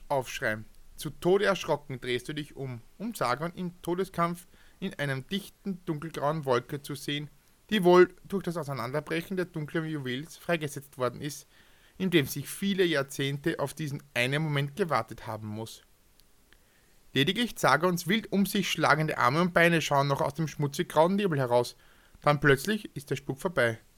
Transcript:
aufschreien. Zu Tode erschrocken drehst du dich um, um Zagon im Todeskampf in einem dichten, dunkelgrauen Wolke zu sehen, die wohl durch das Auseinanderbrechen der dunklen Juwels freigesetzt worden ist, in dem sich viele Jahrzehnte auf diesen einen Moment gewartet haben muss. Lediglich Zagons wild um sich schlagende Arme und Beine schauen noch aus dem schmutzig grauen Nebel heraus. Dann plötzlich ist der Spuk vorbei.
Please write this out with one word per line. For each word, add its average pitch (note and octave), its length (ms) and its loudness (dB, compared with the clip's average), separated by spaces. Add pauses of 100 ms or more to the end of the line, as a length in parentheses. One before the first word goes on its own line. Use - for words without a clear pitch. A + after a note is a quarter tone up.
aufschreien. B2 580 -4 (300)
Zu - 140 -8
Tode G3 360 2
erschrocken D3 540 -2
drehst B2 280 -4
du D3+ 60 -10
dich D3+ 200 -10
um, B2+ 280 -10 (160)
um A3 160 -8
Zagon C3+ 400 -2
im F3 280 -8
Todeskampf F3 640 -4 (320)
in F#3+ 160 -6
einem C3+ 320 -4
dichten, G3 580 -8
dunkelgrauen D3+ 600 -4
Wolke C3+ 380 0
zu D3 120 -10
sehen, D3 360 -6 (400)
die G#3+ 120 2
wohl F3+ 320 8 (100)
durch G3 180 -4
das E3+ 140 -6
Auseinanderbrechen D3 800 -4
der F3+ 100 -2
dunklen D#3+ 400 -4
Juwels C#3+ 500 -6
freigesetzt D3+ 640 -6
worden B2 220 -2
ist, C#3+ 260 -8 (500)
in F#3 140 -2
dem D#3 160 4
sich - 220 -8
viele G3 360 0
Jahrzehnte C#3+ 720 -2
auf C#3 160 -4
diesen D3 280 -8 (120)
einen C3 280 0
Moment C#3+ 340 -2
gewartet C#3 500 -2
haben A2 220 -8
muss. A2 340 -10 (1300)
Lediglich G3 420 0
Zagons E3 500 2
wild A3 260 0
um G3 140 4
sich G3 240 0
schlagende D3 480 2
Arme C3 240 4
und F3+ 100 2
Beine E3+ 300 6
schauen C#3+ 260 2
noch C#3 140 0
aus C#3+ 120 -2
dem D#3+ 140 -2
schmutzig D3 400 -4
grauen F3 280 4
Nebel F#3 220 2
heraus. A#2+ 380 2 (460)
Dann D3 180 4
plötzlich D3+ 560 2
ist - 140 -10
der C#3 60 -2
Spuk - 220 -8
vorbei. B2 400 0 (200)